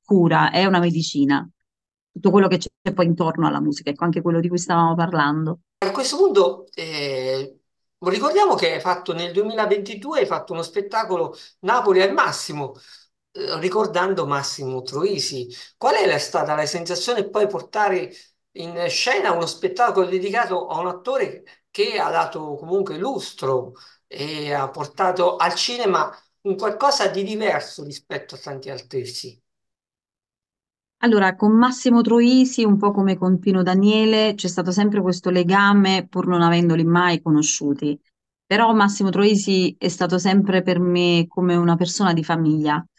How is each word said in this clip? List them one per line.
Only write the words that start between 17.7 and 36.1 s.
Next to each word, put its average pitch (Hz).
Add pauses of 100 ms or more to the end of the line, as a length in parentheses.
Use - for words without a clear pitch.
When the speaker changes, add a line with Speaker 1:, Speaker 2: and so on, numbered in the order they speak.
Speaker 2:
in 170
scena 240
uno 170
spettacolo 190
dedicato 185
a 156
un 180
attore 185 (280)
che 214
ha 160
dato 160
comunque 160
lustro 165 (300)
e 147
ha 139
portato 180
al 170
cinema 196 (280)
un 190
qualcosa 214
di 185
diverso 208
rispetto 143
a -
tanti 135
altri? 127 (2000)
Speaker 1:
Allora, 202
con 208
Massimo 247
Troisi, 240
un 202
po' 202
come 196
con 185
Pino 185
Daniele, 214
c'è 190
stato 175
sempre 202
questo 180
legame 190
pur 185